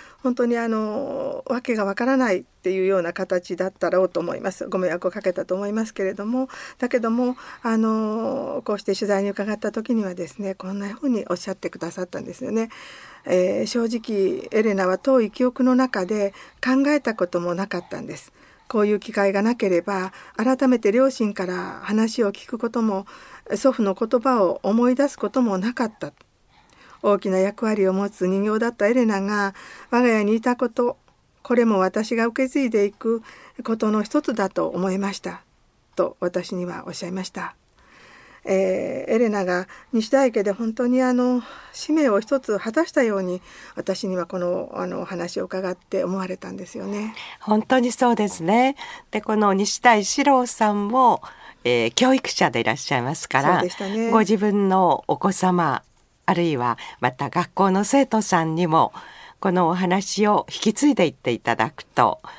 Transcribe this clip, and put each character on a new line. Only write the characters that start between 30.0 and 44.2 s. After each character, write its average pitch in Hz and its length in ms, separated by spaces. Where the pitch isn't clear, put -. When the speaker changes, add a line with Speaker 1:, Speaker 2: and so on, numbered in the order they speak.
Speaker 1:
が 247 60
家 214 160
に 214 120
い 226 40
た 247 160
こ 240 120
と、 240 280
こ - 120
れ 233 100
も 214 140
私 208 380
が 226 100
受 240 180
け 262 40
継 285 120
い 254 100
で 214 140
い 202 80
く 226 300
こ 226 120
と 220 140
の 214 120
一 294 200
つ 262 120
だ 202 160
と 165 180
思 185 220
い 190 80
ま 202 140
し - 80
た」 175 220
と - 240
私 180 340
に 180 120
は 170 200
お 185 40
っ - 20
し - 120
ゃ 170 40
い 180 40
ま 185 120
し - 60
た。 175 240
え 190 640
ー、 - 60
エ 226 60
レ 233 100
ナ 202 160
が 180 240
西 220 160
田 277 160
家 226 180
で 202 100
本 220 200
当 247 140
に 254 160
あ 254 100
の 247 300
使 - 180
命 302 160
を 208 120
一 262 200
つ 214 180
果 220 140
た 311 140
し - 60
た 285 100
よ 214 160
う 190 40
に 180 200
私 190 320
に 185 80
は 175 80